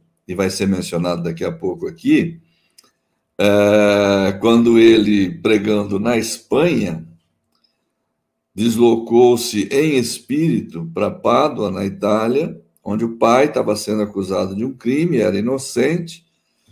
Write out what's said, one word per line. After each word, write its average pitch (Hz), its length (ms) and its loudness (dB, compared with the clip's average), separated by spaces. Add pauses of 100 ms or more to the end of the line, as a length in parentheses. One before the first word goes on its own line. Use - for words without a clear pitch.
(260)
e 92 80 -10
vai 95 140 0
ser 95 180 -4
mencionado 87 560 -2
daqui 85 220 -6
a 85 80 -4
pouco 87 340 -8
aqui, 95 540 -2 (1000)
é, 101 1000 2
quando 117 380 4
ele, 104 520 4 (120)
pregando 104 580 0
na 117 160 0
Espanha, 113 920 -2 (1500)
deslocou-se 117 1160 2
em 147 280 0
espírito 123 960 -4
pra 104 160 -2
Pádua, 117 600 -2
na 95 140 -6
Itália, 110 760 -2 (220)
onde 107 220 -4
o 117 120 -6
pai 127 340 4
tava 110 260 -2
sendo 107 260 -4
acusado 95 520 -4
de 104 100 -6
um 135 80 -6
crime, 143 460 -2
era 98 200 0
inocente. 131 840 -4 (480)